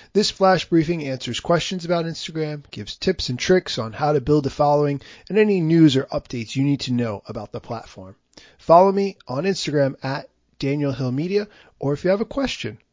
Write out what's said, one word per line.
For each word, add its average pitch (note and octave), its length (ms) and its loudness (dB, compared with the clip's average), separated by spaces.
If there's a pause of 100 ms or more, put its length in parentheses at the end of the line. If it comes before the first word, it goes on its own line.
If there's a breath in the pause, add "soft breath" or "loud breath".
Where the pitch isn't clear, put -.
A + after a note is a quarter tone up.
(140 loud breath)
This G3+ 160 2
flash F#3+ 360 2
briefing E3 380 0
answers B2+ 360 -6
questions E3+ 440 -2
about E3+ 220 -2
Instagram, D#3 640 -8
gives - 260 -14
tips - 320 -2
and B2 100 -6
tricks - 380 0
on A2+ 160 -6
how D3+ 220 0
to C#3 80 0
build D3 240 2
a - 40 -2
following, D3 520 2 (260 loud breath)
and F#3 80 -4
any G#3 240 4
news D#3+ 340 6
or C3 100 2
updates B2+ 520 -8
you C3+ 80 0
need C#3 160 0
to B2+ 140 -4
know A2+ 320 -2
about G#2+ 260 -12
the A2+ 80 -12
platform. - 560 -14 (400 loud breath)
Follow F#3 340 6
me G3 280 -2 (100)
on C3+ 160 -4
Instagram C#3+ 580 0
at C3+ 280 -8 (280)
Daniel C#3+ 340 -2
Hill B2 200 -4
Media, F#3+ 360 -2 (300 soft breath)
or C#3 140 -4
if C#3+ 100 -6
you F3+ 60 0
have G3+ 140 0
a - 20 -2
question, G#3+ 540 -6 (140)